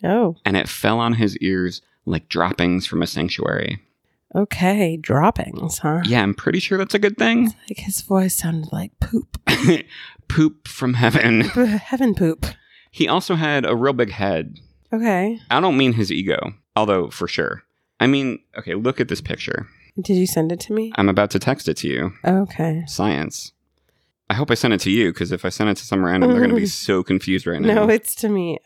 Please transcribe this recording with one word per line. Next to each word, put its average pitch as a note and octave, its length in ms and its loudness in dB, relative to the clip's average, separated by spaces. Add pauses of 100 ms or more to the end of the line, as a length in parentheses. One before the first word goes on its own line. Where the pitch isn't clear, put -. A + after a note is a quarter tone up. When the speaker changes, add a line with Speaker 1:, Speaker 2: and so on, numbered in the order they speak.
Speaker 1:
Oh. F#3 420 2
Speaker 2:
And - 120 0
it - 120 0
fell A2+ 300 0
on A#2 160 2
his A2+ 240 0
ears F#2 440 -2 (220)
like F2 240 -4
droppings F2+ 580 0
from E2+ 140 -2
a F2 60 0
sanctuary. - 760 -4 (540)
Speaker 1:
Okay, F#3 640 0
droppings, D#3 800 -2
huh? D#3+ 260 0
Speaker 2:
Yeah, A#2+ 180 2
I'm G2 120 2
pretty - 260 -2
sure - 160 -2
that's F#3+ 180 -2
a G#3 40 2
good G#3 180 2
thing. A#3 300 4
Speaker 1:
It's A3 80 0 (160)
like - 80 -10
his - 240 -6
voice F#3+ 340 0
sounded E3 340 -4
like E3 300 -6
poop. - 380 -4 (100)
Speaker 2:
<laughs> - 0 - (800)
poop D#3 400 0
from B2+ 260 -2
heaven. A2+ 560 4
<laughs> - 40 -10
Speaker 1:
P-, B3 120 4
heaven A3 480 0
poop. - 320 0 (440)
Speaker 2:
He - 180 0
also F3 260 0
had D3 320 0
a A#2 100 2
real C3+ 160 2
big A#2+ 180 0
head. F2+ 460 -2 (360)
Speaker 1:
Okay. A3 460 0 (120)
Speaker 2:
I C3+ 100 2
don't F3 160 2
mean C3 180 4
his G2+ 160 0
ego, F#2 440 -2 (220)
although G2+ 340 2
for - 180 -6
sure. - 340 -4 (380)
I A#2 60 4
mean, C3+ 320 0 (180)
okay, F#2 180 -8
look A#2+ 260 -2
at B2 80 0
this G2 120 -4
picture. - 460 -8 (340)
Speaker 1:
Did F#3 160 2
you F3+ 100 4
send E3 260 0
it F3 80 -6
to - 120 -8
me? A3 240 -4
Speaker 2:
I'm G2 120 2
about G2+ 240 2
to G2 60 0
text B2+ 300 -2
it D#2 100 -2
to D#2+ 100 -6
you. C#2+ 240 -2 (120)
Speaker 1:
Okay. E3+ 640 0
Speaker 2:
Science. - 680 -4 (800)
I G2+ 40 0
hope C3 160 0
I A#2+ 40 4
sent A2+ 200 2
it F#2 60 2
to F#2+ 100 0
you, G2+ 220 4
'cause F2 200 -4
if F2 120 -4
I A2 40 -2
sent G#2+ 220 0
it F#2+ 80 0
to - 80 -14
some F#2+ 180 0
random, F#2 280 4
they're A#3+ 100 4
gonna - 120 4
be G#3 120 2
Speaker 1:
<laughs> - 0 -
Speaker 2:
so G2 360 0
confused F#2+ 440 -2
right E2+ 140 -2
now. G#3+ 140 2
Speaker 1:
No, G#3+ 140 4
it's A3 280 0
to A3 120 -2
me. F3+ 380 -2